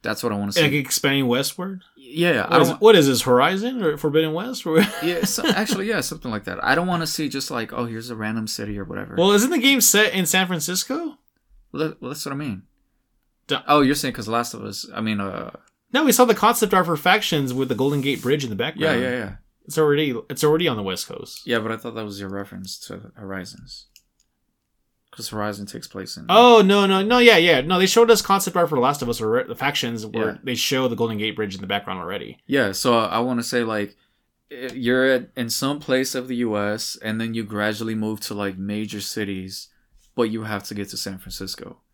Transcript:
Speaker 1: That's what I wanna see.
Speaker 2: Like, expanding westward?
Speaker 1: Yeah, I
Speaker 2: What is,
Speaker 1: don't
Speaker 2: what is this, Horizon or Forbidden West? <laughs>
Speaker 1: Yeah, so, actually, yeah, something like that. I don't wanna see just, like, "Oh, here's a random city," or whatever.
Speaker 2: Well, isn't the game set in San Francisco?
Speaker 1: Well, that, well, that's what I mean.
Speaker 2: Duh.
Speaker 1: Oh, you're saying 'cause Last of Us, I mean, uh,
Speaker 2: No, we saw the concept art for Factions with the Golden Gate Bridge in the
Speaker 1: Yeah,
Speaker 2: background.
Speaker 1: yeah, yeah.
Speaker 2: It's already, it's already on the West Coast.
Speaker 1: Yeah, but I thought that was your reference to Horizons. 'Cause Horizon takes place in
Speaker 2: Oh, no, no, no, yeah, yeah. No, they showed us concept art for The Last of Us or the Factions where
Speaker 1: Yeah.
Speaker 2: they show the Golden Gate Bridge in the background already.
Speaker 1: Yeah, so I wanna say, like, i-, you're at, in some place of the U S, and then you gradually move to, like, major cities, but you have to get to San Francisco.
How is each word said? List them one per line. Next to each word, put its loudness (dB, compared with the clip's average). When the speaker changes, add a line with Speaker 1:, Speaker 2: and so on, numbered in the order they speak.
Speaker 1:
That's -6
what -2
I -2
wanna -4
see. 2
Speaker 2:
Like, 4
expanding 0
westward? -4
Speaker 1:
Yeah, 0
I -2
Speaker 2:
What 6
is, 6
Speaker 1:
don't -4
Speaker 2:
what 10
is 6
this, 2
Horizon 2
or 0
Forbidden 0
West? -8
<laughs> 2
Speaker 1:
Yeah, -2
so, -4
actually, 0
yeah, -2
something -8
like -6
that. -6
I 2
don't 0
wanna -2
see -4
just, -8
like, -6
"Oh, -4
here's -10
a -10
random -4
city," -8
or -8
whatever. -10
Speaker 2:
Well, 4
isn't 4
the 0
game 4
set 4
in 0
San 0
Francisco? -4
Speaker 1:
Well, -4
that, -16
well, -12
that's -10
what -8
I -8
mean. -8
Speaker 2:
Duh. -2
Speaker 1:
Oh, 6
you're 4
saying -4
'cause -10
Last -2
of -12
Us, -12
I -6
mean, -2
uh, -8
Speaker 2:
No, 2
we 6
saw 6
the 6
concept 2
art 4
for 0
Factions 0
with -2
the -2
Golden 0
Gate -2
Bridge 0
in -6
the -6
Speaker 1:
Yeah, -4
Speaker 2:
background. 0
Speaker 1:
yeah, -2
yeah. -6
Speaker 2:
It's -6
already, 2
it's -4
already 4
on 0
the -4
West -4
Coast. -14
Speaker 1:
Yeah, 0
but -4
I -6
thought -12
that -8
was -10
your -10
reference -12
to -16
Horizons. -14
'Cause -12
Horizon -6
takes -14
place -12
in -14
Speaker 2:
Oh, 10
no, 4
no, 2
no, 2
yeah, 10
yeah. 6
No, 0
they 6
showed 6
us 8
concept 0
art 4
for -2
The 2
Last 2
of -2
Us -4
or 0
the -10
Factions -4
where -4
Speaker 1:
Yeah. -16
Speaker 2:
they -4
show 0
the 0
Golden -2
Gate -4
Bridge -4
in -12
the -10
background -4
already. -10
Speaker 1:
Yeah, 2
so 2
I -2
wanna -2
say, -2
like, -6
i-, -12
you're 2
at, 2
in -4
some -2
place 0
of -6
the -4
U 0
S, -4
and -4
then -4
you -4
gradually -4
move -4
to, -8
like, -4
major -6
cities, -8
but 0
you -6
have -6
to -12
get -8
to -10
San -8
Francisco. -14